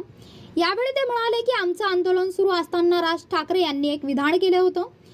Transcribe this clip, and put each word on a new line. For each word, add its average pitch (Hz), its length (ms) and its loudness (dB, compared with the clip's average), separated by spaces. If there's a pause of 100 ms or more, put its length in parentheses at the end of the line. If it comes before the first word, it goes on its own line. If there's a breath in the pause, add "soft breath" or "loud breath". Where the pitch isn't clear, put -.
(580 loud breath)
यावेळी 403 340 0
ते 539 140 0
म्हणाले 466 360 -2
की, 466 100 0 (100)
"आमचं 359 240 -2
आंदोलन 370 440 0
सुरू 392 200 0
असताना 349 520 2
राज 330 300 -2
ठाकरे 349 300 0
यांनी 294 260 0
एक 294 180 -4
विधान 285 320 0
केलं 359 200 4
होतं. 370 260 2 (300 loud breath)